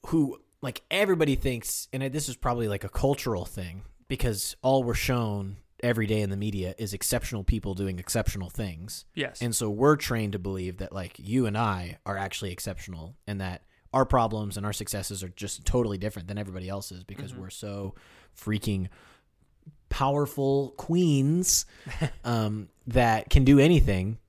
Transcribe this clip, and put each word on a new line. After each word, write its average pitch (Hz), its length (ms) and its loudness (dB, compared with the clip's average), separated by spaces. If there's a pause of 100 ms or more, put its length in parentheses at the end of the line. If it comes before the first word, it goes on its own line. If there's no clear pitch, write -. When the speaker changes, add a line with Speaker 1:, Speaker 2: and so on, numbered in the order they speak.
Speaker 1:
who, 151 340 0 (220)
like, - 280 -10
everybody 170 460 2
thinks, - 560 -4
and 131 100 -4 (100)
this 147 160 -4
is 123 60 -6
probably, 120 320 0
like, 101 160 -2
a 98 60 -8
cultural 123 560 0
thing, 90 380 -10 (260)
because 120 520 -2
all 135 220 4
we're 120 120 0
shown 104 640 -2 (220)
every 113 280 2
day 107 140 2
in 98 80 0
the 98 60 -2
media 98 400 -4
is 104 160 -6
exceptional 107 520 -4
people 101 300 0
doing 92 260 -4
exceptional 98 500 -4
things. 95 540 -8 (100)
Speaker 2:
Yes. 139 260 -8
Speaker 1:
And 117 140 -2
so 110 160 -2
we're 131 240 6
trained 113 380 -2
to 98 80 -4
believe 92 380 -6
that, 95 140 -8
like, - 280 -10
you 117 260 0
and 104 100 -2
I 92 480 -2
are 98 120 -4
actually 98 340 -6
exceptional 87 680 -10 (120)
and 101 120 -4
that 92 220 -6 (300)
our 131 120 4
problems 107 520 0
and 101 100 -6
our 104 60 -2
successes 101 500 -6
are 92 60 -10
just - 360 -10
totally 110 340 0
different 95 280 -6
than 101 120 -6
everybody 92 300 -8
else's 95 360 -10
because 95 260 -12
Speaker 2:
Mm-hmm. 123 120 -14
Speaker 1:
we're 92 80 -12
so 101 440 -8 (420)
freaking 101 520 -2 (1000)
powerful 139 880 0
queens, 165 880 4 (280)
Speaker 2:
<laughs> - 300 -4
Speaker 1:
um, 110 440 0 (180)
that 117 440 4
can 139 140 8
do 139 140 10
anything. 113 600 6 (100)